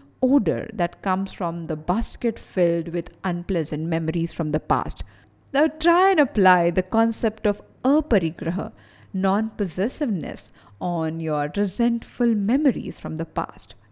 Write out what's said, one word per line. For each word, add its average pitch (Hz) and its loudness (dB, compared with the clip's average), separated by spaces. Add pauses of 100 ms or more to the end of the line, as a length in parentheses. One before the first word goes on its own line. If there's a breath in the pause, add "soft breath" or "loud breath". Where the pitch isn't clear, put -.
(200)
odor 220 2
that - -4
comes 196 -2
from 170 -6
the 156 -4
basket 220 -2
filled 170 0
with 170 -6
unpleasant 170 -2
memories 165 -2
from 156 -4
the 151 0
past. - -2 (480 soft breath)
Now 294 4
try 349 4
and 339 4
apply 180 4
the 180 2
concept 226 0
of 202 0 (220)
aparigraha, 185 0 (400 soft breath)
non-possessiveness, 196 -2 (300 soft breath)
on 165 -4
your 151 -2
resentful 233 0
memories 208 0
from 160 -8
the 165 -6
past - -10 (180)